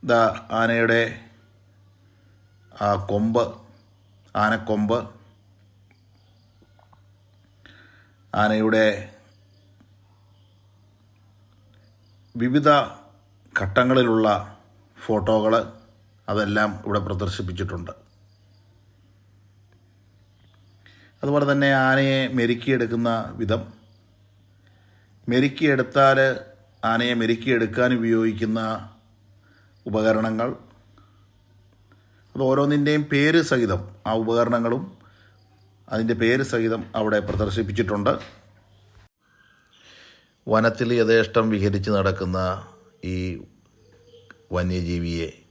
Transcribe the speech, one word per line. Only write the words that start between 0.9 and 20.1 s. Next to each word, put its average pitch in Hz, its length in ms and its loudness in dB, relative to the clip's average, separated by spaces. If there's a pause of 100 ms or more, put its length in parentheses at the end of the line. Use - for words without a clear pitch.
ആ - 20 2 (220)
കൊമ്പ്, 110 340 2 (960)
ആനക്കൊമ്പ്, 107 540 0 (3500)
ആനയുടെ 110 420 2 (3500)
വിവിധ 143 260 2 (920)
ഘട്ടങ്ങളിലുള്ള 117 680 2 (800)
ഫോട്ടോകൾ 107 480 2 (720)
അതെല്ലാം 104 420 0 (140)
ഇവിടെ 101 240 -2
പ്രദർശിപ്പിച്ചിട്ടുണ്ട്. 92 840 -8 (3250)